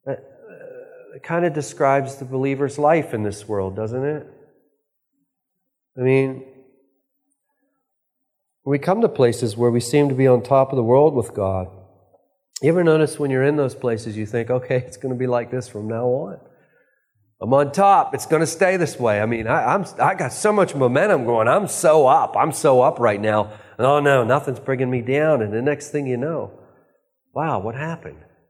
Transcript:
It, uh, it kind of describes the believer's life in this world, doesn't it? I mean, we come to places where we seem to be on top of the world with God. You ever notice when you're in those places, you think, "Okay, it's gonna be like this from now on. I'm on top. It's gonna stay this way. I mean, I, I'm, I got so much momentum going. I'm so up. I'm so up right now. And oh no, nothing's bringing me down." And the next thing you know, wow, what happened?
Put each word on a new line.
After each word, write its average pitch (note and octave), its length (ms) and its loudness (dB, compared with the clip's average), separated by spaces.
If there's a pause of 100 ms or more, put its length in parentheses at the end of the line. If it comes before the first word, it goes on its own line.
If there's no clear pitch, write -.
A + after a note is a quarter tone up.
It, C3 100 -6
uh, - 960 -20
it - 60 -20
kind E3+ 220 -2
of E3 80 0
describes C#3 640 -2
the C3+ 80 -12
believer's C3+ 560 -4
life D3 340 2
in G#2+ 80 -4
this G2+ 240 -8
world, G2 300 -4
doesn't A2+ 280 -6
it? D3+ 220 -6 (1700)
I B2+ 40 -4
mean, C3 420 2 (2250)
we C#3 140 -2
come F#3 220 0
to A3+ 80 2
places A#2 480 0
where A#2+ 140 2
we A#2+ 100 2
seem D3 280 2
to C3 60 -2
be C3 120 2
on B2 160 4
top C3+ 280 2
of C#3 60 -2
the B2 60 0
world C#3 320 4
with A#2 180 -2
God. F#2+ 360 -4 (920)
You C#3 80 2
ever F3 160 2
notice D#3 340 2
when C#3+ 120 -2
you're C3 140 0
in D3 120 2
those C3 180 -2
places, A2+ 420 -4
you G#2+ 100 -6
think, A#2 240 -4
"Okay, B2+ 280 -2
it's - 200 -8
gonna C3 160 -6
be B2+ 120 -4
like A#2+ 240 -2
this B2+ 180 -8
from G#2+ 200 -10
now A2+ 180 -4
on. D#3 320 -4 (1000)
I'm G#2 120 -2
on C#3 200 2
top. F#3+ 420 2
It's B2+ 120 -8
gonna D#3 200 2
stay F#3 300 0
this E3+ 220 -2
way. G#2+ 220 2
I A2 60 0
mean, A2+ 200 -4
I, C3+ 280 0
I'm, G3 100 0 (140)
I D#3+ 160 2
got D#3 180 -4
so G#3+ 200 0
much G3 220 2
momentum C#3 500 2
going. A2+ 240 2
I'm F3+ 180 2
so D#3 400 4
up. B2+ 300 4
I'm C#3+ 160 2
so C3 300 4
up B2+ 160 2
right G#2 220 2
now. G#2+ 320 0 (260)
And A#2 80 2
oh C#3+ 140 4
no, C#3 220 4
nothing's C3 380 0
bringing B2+ 300 -4
me B2+ 100 -2
down." C#3+ 400 0
And G#2 120 -4
the A2+ 100 -4
next C#3+ 280 -4
thing D3 160 -4
you B2 120 -4
know, C3 320 -6 (840)
wow, C#3 260 -4
what A2 160 -8
happened? D#3 480 -12 (280)